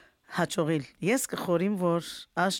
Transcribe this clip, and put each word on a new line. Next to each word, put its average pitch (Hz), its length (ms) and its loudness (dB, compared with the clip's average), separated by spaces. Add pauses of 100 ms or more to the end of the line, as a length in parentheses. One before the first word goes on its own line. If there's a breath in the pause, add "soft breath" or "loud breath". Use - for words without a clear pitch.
(360 loud breath)
հաջողիլ։ 160 520 0 (200)
Ես 254 240 2
կխորիմ, 185 480 0
որ 170 280 2 (360)
այս 185 160 2